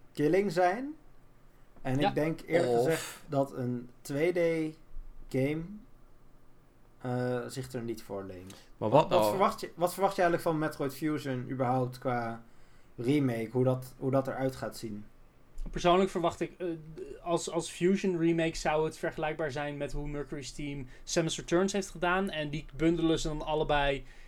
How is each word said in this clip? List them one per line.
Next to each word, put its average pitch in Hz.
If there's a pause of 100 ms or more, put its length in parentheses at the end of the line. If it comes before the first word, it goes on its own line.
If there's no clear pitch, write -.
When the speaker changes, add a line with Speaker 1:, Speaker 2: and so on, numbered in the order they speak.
(140)
Speaker 1:
killing 175
zijn. 185 (880)
En 131
Speaker 2:
Ja. 185
Speaker 1:
ik -
denk 160
eerlijk 143
Speaker 3:
Of 117
Speaker 1:
gezegd 156 (100)
dat 139
een 123 (120)
twee 151
D 165 (540)
game, 143 (1400)
eh, 123
zich 127
er 123
niet 117
voor 98
leent. 92 (240)
Speaker 3:
Maar 110
Speaker 1:
Wat, 135
Speaker 3:
wat 170
Speaker 1:
wat 123
Speaker 3:
nou? 107
Speaker 1:
verwacht 196
je, -
wat 175
verwacht 190
je 196
eigenlijk 170
van 156
Metroid 139
Fusion 135
überhaupt 127
qua 117 (520)
remake? 120
Hoe 127
dat, 127
hoe 135
dat 135
eruit 127
gaat -
zien? 110 (640)
Speaker 2:
Persoonlijk 175
verwacht 170
ik, 165
eh, 180 (560)
als, 170
als 165
Fusion 190
remake 165
zou 156
het 160
vergelijkbaar 156
zijn 147
met 143
hoe 147
Mercury 147
Steam 143 (160)
Samus 160
Returns 175
heeft 202
gedaan. 180
En 151
die 147 (100)
bundelen 160
ze 165
dan 151
allebei 147 (240)